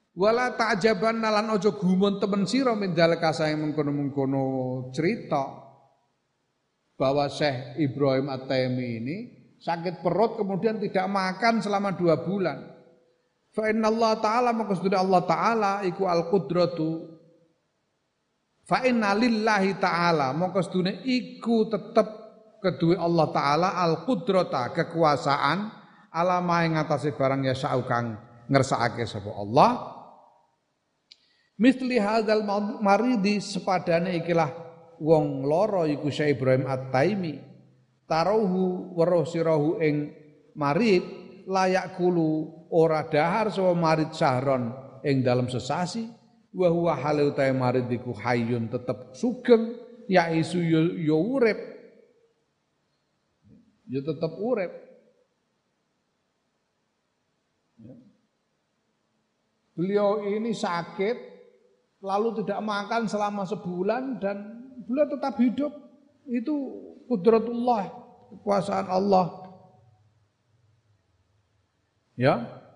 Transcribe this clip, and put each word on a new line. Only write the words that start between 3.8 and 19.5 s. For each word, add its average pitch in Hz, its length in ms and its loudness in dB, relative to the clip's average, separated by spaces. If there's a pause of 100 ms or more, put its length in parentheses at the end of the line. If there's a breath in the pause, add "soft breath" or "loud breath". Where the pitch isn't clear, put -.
cerita 156 560 -2 (1500)
bahwa 143 320 2
Syekh 139 480 -4
Ibrahim 135 480 0
At-Taimi 127 600 -2 (120)
ini 135 180 -6 (460)
sakit 170 400 -6
perut 180 320 0
kemudian 202 460 -2
tidak 190 260 -2
makan 196 560 0
selama 202 320 -2
dua 165 300 2
bulan. 175 320 -2 (960)
Fa 214 160 0
inna 220 160 2
Allah 220 320 2
Ta'ala, 226 320 2
maka 214 240 -2
setuju 190 240 0
Allah 185 240 4
Ta'ala 196 500 2 (140)
iku 180 220 -4
al-qudratu 170 1080 0 (1500)
Fa 208 160 0
inna 220 320 2
lillahi 214 640 2